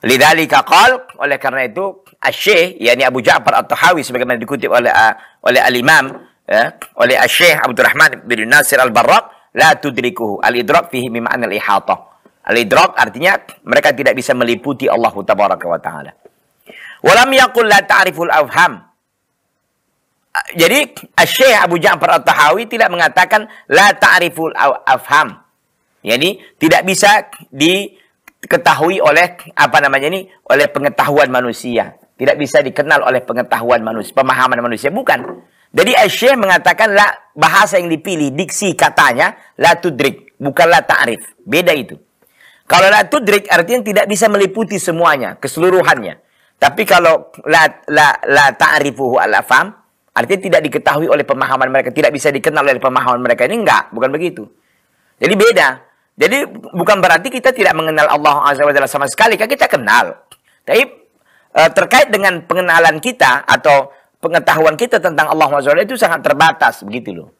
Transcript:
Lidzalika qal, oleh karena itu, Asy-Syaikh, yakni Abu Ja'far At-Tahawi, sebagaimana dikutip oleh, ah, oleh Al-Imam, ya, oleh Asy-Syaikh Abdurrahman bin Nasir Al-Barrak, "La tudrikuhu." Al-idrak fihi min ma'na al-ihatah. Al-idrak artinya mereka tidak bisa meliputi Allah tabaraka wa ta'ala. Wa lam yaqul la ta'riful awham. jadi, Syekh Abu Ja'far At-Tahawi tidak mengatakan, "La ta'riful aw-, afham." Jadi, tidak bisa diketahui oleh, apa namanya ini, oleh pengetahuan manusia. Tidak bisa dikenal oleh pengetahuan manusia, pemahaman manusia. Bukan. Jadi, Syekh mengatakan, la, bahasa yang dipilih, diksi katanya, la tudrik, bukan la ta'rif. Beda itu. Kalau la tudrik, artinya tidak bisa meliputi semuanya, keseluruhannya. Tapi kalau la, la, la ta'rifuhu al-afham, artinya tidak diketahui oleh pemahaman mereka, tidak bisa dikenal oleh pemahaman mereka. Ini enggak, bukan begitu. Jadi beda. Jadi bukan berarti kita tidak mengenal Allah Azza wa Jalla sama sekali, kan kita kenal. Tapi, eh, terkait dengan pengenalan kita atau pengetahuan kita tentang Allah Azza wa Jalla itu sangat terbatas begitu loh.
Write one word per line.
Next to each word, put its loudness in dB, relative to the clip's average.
Lidzalika 2
qal, 2
oleh -4
karena -4
itu, -10
Asy-Syaikh, 0
yakni 2
Abu 0
Ja'far 0
At-Tahawi, 0
sebagaimana -4
dikutip -6
oleh, 2
ah, 4
oleh 2
Al-Imam, 0
ya, -2
oleh 2
Asy-Syaikh 2
Abdurrahman 0
bin -4
Nasir 2
Al-Barrak, 0
"La 4
tudrikuhu." -4
Al-idrak 0
fihi -6
min -6
ma'na -4
al-ihatah. -2
Al-idrak 2
artinya -2
mereka 2
tidak -2
bisa -4
meliputi -4
Allah 0
tabaraka -2
wa -4
ta'ala. -14
Wa 4
lam 2
yaqul 2
la 4
ta'riful 0
awham. 0
jadi, 0
Syekh 4
Abu 0
Ja'far 0
At-Tahawi 2
tidak -2
mengatakan, 0
"La 4
ta'riful 0
aw-, 0
afham." 0
Jadi, -2
tidak 2
bisa 2
diketahui -2
oleh, 2
apa 0
namanya -2
ini, -6
oleh 0
pengetahuan 0
manusia. -4
Tidak 0
bisa 0
dikenal -2
oleh 0
pengetahuan -2
manusia, -8
pemahaman 0
manusia. -4
Bukan. -2
Jadi, 0
Syekh 0
mengatakan, 0
la, 2
bahasa 2
yang -2
dipilih, -6
diksi -6
katanya, 0
la 2
tudrik, -4
bukan 0
la 4
ta'rif. -4
Beda 0
itu. -12
Kalau 2
la 4
tudrik, -2
artinya 0
tidak 0
bisa 0
meliputi -2
semuanya, -2
keseluruhannya. -2
Tapi -2
kalau 2
la, 2
la, 2
la 2
ta'rifuhu -2
al-afham, 0
artinya -2
tidak 4
diketahui -2
oleh 0
pemahaman -2
mereka, 0
tidak 0
bisa -4
dikenal -2
oleh 2
pemahaman -2
mereka. 0
Ini -4
enggak, 0
bukan -2
begitu. -8
Jadi 0
beda. 2
Jadi -2
bukan 0
berarti 0
kita -2
tidak 0
mengenal 0
Allah 0
Azza 0
wa 0
Jalla 2
sama -2
sekali, 0
kan -2
kita -2
kenal. 0
Tapi, 2
eh, 4
terkait 2
dengan -2
pengenalan 2
kita 0
atau 2
pengetahuan 0
kita -2
tentang -2
Allah 2
Azza 0
wa 4
Jalla -2
itu -8
sangat -2
terbatas 0
begitu -12
loh. -18